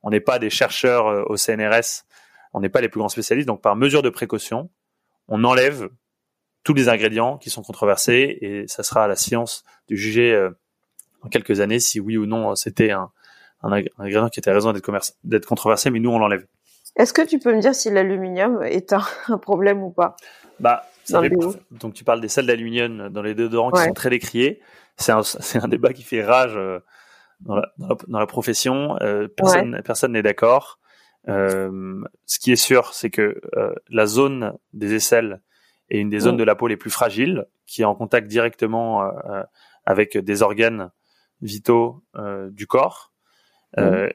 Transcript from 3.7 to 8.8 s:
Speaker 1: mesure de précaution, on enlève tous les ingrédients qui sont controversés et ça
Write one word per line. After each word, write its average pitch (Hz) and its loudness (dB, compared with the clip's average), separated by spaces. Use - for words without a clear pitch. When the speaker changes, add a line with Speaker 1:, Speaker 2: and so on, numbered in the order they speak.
Speaker 1:
mesure 139 4
de 127 2
précaution, 117 -8
on 107 0
enlève 127 2
tous 156 2
les 131 4
ingrédients 113 0
qui - -14
sont 110 -8
controversés 120 2
et 101 -8
ça - -10